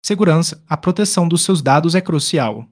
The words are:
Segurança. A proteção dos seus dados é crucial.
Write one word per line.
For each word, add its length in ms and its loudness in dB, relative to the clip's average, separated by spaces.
Segurança. 640 0
A 100 -4
proteção 500 -2
dos 160 0
seus 180 0
dados 340 2
é 60 2
crucial. 720 -4